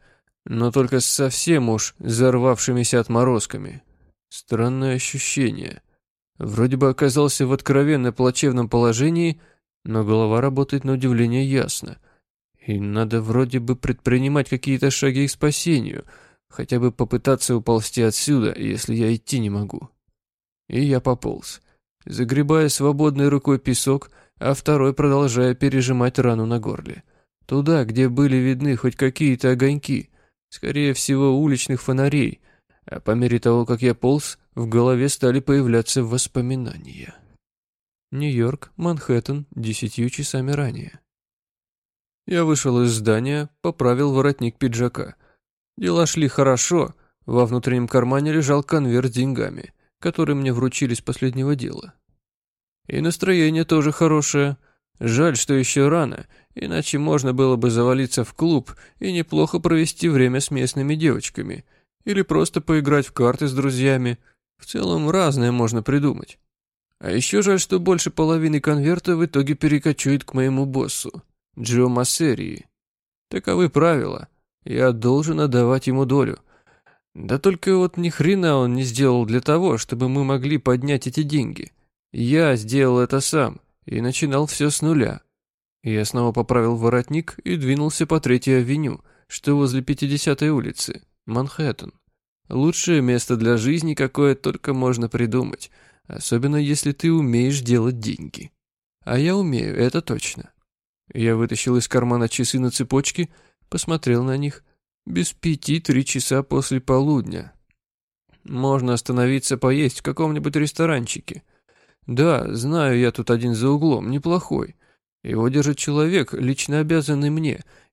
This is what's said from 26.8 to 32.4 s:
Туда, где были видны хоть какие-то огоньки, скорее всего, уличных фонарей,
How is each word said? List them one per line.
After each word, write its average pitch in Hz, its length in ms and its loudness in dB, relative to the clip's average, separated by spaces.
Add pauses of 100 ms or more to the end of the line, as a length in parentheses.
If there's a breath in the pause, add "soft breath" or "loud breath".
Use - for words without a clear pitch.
Туда, 143 380 2
где 120 260 2
были 131 280 2
видны 131 380 0
хоть 123 200 -2
какие-то 131 560 0
огоньки, 135 580 0 (400)
скорее 143 440 -2
всего, 135 460 2
уличных 139 420 0
фонарей, 135 600 0 (440)